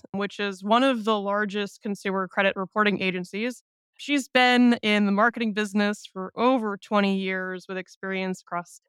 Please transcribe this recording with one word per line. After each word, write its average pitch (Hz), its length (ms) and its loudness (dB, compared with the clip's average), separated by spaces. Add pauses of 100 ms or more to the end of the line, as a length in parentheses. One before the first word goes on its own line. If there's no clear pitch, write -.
(140)
which 196 260 -6
is 196 240 -6
one 226 200 2
of 254 200 2
the 214 160 0
largest 202 640 -4
consumer 190 440 -4
credit 196 280 0
reporting 208 460 0
agencies. 190 600 -4 (360)
She's 277 320 -2
been 247 520 4
in 208 240 2
the 202 60 2
marketing 226 420 2
business 208 580 -2
for 185 240 -10
over 220 420 0
twenty 202 420 0
years 185 480 -6
with 190 100 -8
experience 190 640 -6
across - 480 -10